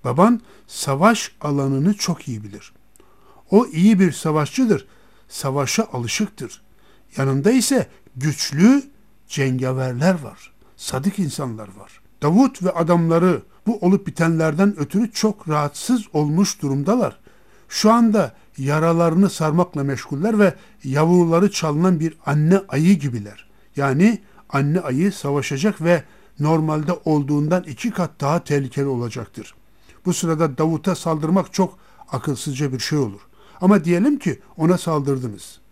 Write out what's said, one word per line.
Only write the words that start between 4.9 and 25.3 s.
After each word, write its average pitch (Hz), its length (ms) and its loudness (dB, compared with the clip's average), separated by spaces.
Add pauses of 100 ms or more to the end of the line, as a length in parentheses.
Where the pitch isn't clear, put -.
savaşa 143 640 -4
alışıktır. 123 720 -8 (540)
Yanında 135 340 0
ise 262 360 2 (300)
güçlü 160 680 2 (460)
cengaverler 131 920 -2
var, - 320 -20 (240)
sadık 147 420 -4
insanlar 120 500 -6
var." 98 320 -20 (220)
Davut 190 400 2
ve 180 80 0
adamları 170 720 2 (240)
bu 220 120 -2
olup 196 280 2
bitenlerden 165 720 0
ötürü 190 340 -2
çok - 360 -4
rahatsız 156 640 -2
olmuş 156 500 0
durumdalar. 143 580 -2 (480)
Şu - 240 2
anda 220 420 2 (240)
yaralarını 165 720 2
sarmakla 156 540 -2
meşguller 147 540 -2
ve 202 160 4 (300)
yavruları 170 680 2
çalınan 160 500 0
bir 160 160 -4 (100)
anne 151 420 2
ayı 165 300 2
gibiler. 117 500 -8 (280)
Yani 143 440 2 (280)
anne 143 320 0
ayı 160 320 -2
savaşacak 143 720 -4